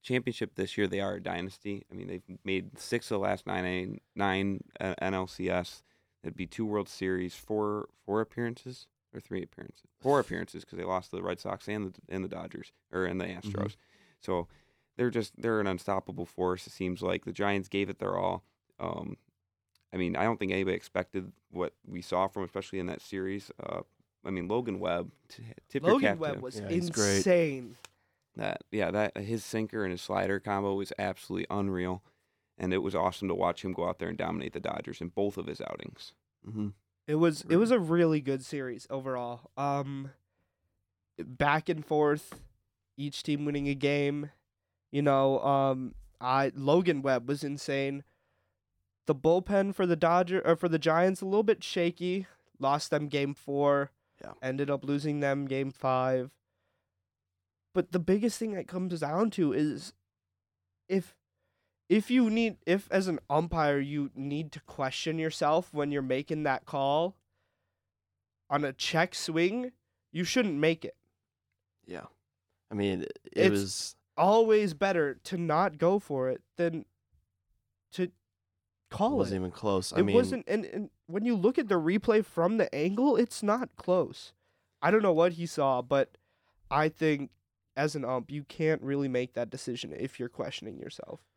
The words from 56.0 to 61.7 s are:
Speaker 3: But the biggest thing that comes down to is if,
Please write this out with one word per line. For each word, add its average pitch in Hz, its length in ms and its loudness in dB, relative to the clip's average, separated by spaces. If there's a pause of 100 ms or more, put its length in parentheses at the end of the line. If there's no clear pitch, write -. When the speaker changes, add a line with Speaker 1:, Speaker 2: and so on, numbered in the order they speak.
Speaker 3:
But 180 160 0
the 180 80 0
biggest 202 400 2
thing 220 160 -4
that 175 120 -6
comes 180 320 -4
down 165 320 0
to 151 220 2
is 151 400 -2 (960)
if, 185 280 -2 (720)